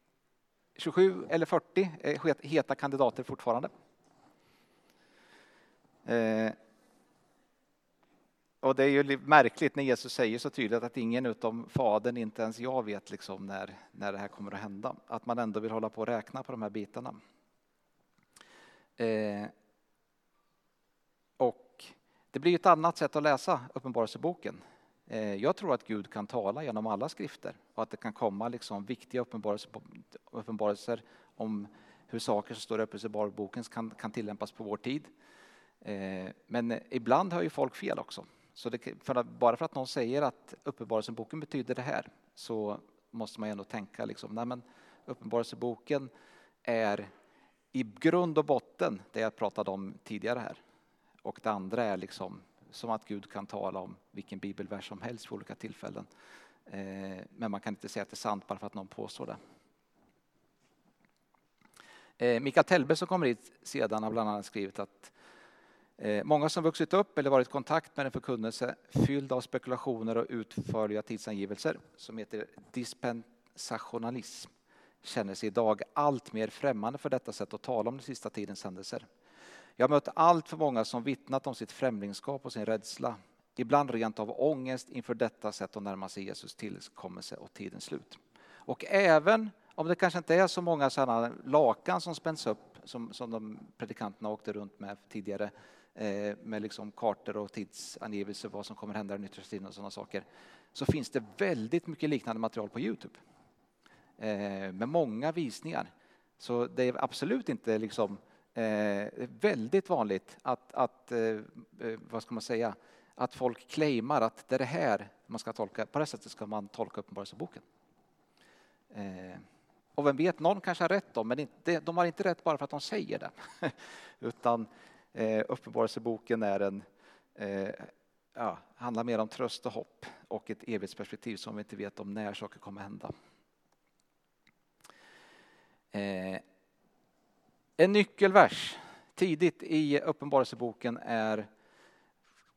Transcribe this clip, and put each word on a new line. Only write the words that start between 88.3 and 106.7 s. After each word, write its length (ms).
Och 440
även 640
om 140
det 60
kanske 240
inte 160
är 120
så 160
många 280
sådana 420
lakan 560
som 140
spänns 320
upp 380
som, 280
som 180
de 280
predikanterna 520
åkte 240
runt 280
med 160
tidigare, 420
eh, 480
med 200
liksom 300
kartor 440
och 160
tidsangivelser, 960
vad 180
som 100
kommer 180
hända 200
i 40
den 60
yttersta 260
tiden 160
och 80
sådana 160
saker, 340
så 140
finns 240
det 140
väldigt 480
mycket 240
liknande 300
material 280
på 120
YouTube. 340
Eh, 540
med 160
många 440
visningar. 600
Så 280
det 160